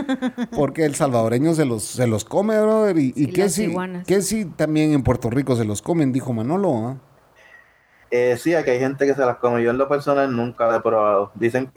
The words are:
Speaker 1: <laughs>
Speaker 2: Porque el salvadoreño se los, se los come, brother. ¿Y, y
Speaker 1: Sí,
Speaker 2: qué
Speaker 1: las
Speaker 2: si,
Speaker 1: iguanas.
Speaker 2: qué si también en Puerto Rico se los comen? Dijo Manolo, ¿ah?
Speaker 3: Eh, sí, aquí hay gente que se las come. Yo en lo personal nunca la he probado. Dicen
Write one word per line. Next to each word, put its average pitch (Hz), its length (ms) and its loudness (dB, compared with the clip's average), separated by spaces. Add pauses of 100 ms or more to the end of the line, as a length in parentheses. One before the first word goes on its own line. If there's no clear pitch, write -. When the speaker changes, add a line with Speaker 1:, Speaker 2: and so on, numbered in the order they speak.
(160)
Speaker 1:
<laughs> 247 400 -6
Speaker 2:
Porque 143 300 0
el 143 100 -2
salvadoreño 123 580 2
se 156 120 2
los, 117 180 -2
se 123 240 -2
los 107 180 -2
come, 214 340 0
brother. 214 380 2
¿Y, 131 180 2
y 147 100 0
Speaker 1:
Sí, 123 80 -2
Speaker 2:
qué 185 100 2
Speaker 1:
las 196 100 0
Speaker 2:
si, 165 120 -2
Speaker 1:
iguanas. 180 420 -6
Speaker 2:
qué 190 160 4
si 214 220 -4
también 156 480 0
en 139 100 2
Puerto 117 260 0
Rico 131 260 0
se 117 80 0
los 104 200 -4
comen? 160 280 0
Dijo 127 220 -4
Manolo, 123 540 -2
¿ah? 135 100 -8 (1120)
Speaker 3:
Eh, 123 300 2
sí, 165 160 0
aquí 139 160 0
hay 123 80 2
gente 139 260 0
que 139 80 4
se 139 100 0
las 120 140 0
come. 120 240 0
Yo 120 80 2
en 120 80 0
lo 135 100 0
personal 139 480 0
nunca 117 300 -2
la 113 120 2
he 107 40 -4
probado. 104 540 2
Dicen 123 420 -2